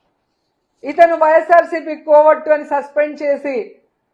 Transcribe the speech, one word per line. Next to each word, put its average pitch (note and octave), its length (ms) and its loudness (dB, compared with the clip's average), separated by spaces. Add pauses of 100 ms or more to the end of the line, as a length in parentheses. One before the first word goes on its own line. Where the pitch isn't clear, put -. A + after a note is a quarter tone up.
(840)
ఇతను E4 320 2
వైఎస్ఆర్సీపీ D#4+ 800 0
కోవట్టు D4+ 540 2
అని D4 140 0
సస్పెండ్ D4 580 -6
చేసి C#4 580 -6 (340)